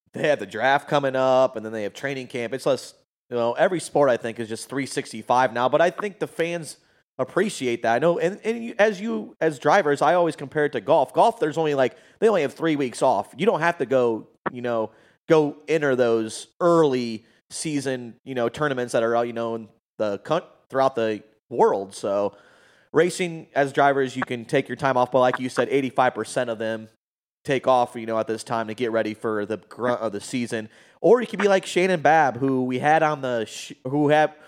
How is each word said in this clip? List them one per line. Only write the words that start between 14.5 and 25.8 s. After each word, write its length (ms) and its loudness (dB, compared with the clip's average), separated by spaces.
you 100 -14
know, 300 -4
go 300 4
enter 280 2
those 520 0
early 640 2
season, 640 -6
you 100 -10
know, 140 0
tournaments 440 -4
that 100 2
are, 240 2
you 80 -8
know, 200 -6
in 140 -10
the 220 -2
coun-, 220 -2
throughout 240 2
the 280 -2
world. 440 0
So 400 -2
racing 600 -2
as 200 0
drivers, 420 2
you 60 -4
can 240 -8
take 220 0
your 80 -8
time 200 0
off, 140 2
but 100 4
like 180 2
you 120 -6
said, 200 -2
eighty-five 440 0